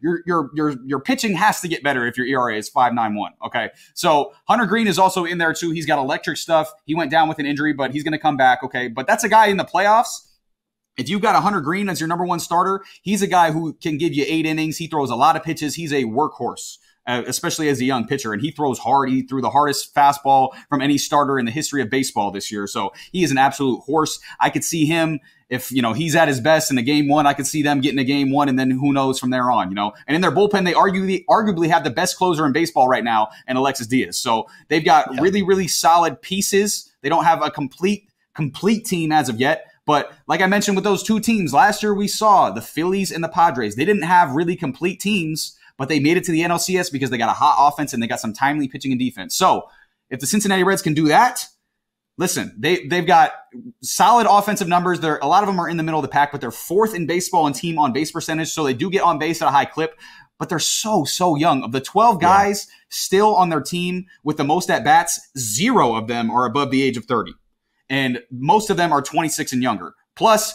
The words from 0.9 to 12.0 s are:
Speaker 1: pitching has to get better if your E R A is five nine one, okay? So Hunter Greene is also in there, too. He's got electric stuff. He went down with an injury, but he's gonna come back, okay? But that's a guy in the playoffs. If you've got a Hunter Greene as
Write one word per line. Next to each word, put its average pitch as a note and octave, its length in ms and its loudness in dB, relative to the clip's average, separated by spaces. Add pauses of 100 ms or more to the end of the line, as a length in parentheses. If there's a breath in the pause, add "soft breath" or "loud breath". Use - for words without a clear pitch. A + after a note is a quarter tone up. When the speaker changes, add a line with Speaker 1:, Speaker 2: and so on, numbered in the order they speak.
Speaker 1:
pitching A3+ 340 -2
has F#3+ 280 0
to F3+ 60 -8
get E3 160 -6
better C3+ 220 0
if A#2+ 120 -4
your B2 100 -2
E C3+ 80 0
R B2 160 0
A G#2+ 60 -4
is G#2+ 120 -8
five B2 240 2
nine A2+ 220 0
one, F#2+ 180 -6 (100)
okay? A2+ 280 -6 (240 soft breath)
So D3+ 380 2 (140)
Hunter A3 200 2
Greene A3+ 180 0
is F3 140 0
also F#3 260 2
in E3+ 140 -4
there, E3 140 0
too. E3+ 180 -4
He's D#3+ 160 -6
got D3+ 100 2
electric C#3+ 400 -4
stuff. D#3+ 340 0 (140)
He D3 80 -6
went D#3+ 160 -2
down D#3+ 180 4
with D#3 120 -6
an C#3+ 80 -2
injury, D3 260 -2
but C3 200 -4
he's D3 100 -6
gonna D#3 160 -4
come D3+ 180 0
back, B2+ 260 4
okay? B2 240 -6
But B2 200 -6
that's G#3 160 0
a G#3+ 60 0
guy A3 180 6
in G3 100 0
the D#3 80 -2
playoffs. G#3 640 0 (680)
If C3 120 -6
you've G3 120 -2
got G#3+ 140 2
a - 40 6
Hunter F#3+ 220 0
Greene F#3 260 -2
as D#3+ 140 -4